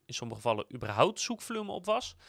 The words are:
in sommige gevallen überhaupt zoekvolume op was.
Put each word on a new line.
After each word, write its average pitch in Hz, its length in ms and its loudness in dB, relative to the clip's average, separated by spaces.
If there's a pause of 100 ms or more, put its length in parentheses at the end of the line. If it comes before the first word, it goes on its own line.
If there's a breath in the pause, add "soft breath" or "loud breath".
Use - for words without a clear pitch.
in - 80 -10
sommige 113 260 -6
gevallen 107 340 2
überhaupt 120 460 4
zoekvolume 214 520 -4
op 180 120 -6
was. 214 300 0 (140 loud breath)